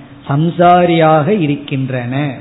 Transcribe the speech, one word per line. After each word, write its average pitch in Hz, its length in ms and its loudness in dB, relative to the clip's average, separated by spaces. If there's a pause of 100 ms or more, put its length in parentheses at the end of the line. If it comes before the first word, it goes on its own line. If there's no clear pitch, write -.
(240)
சம்சாரியாக 165 1120 2
இருக்கின்றன. 135 1040 -4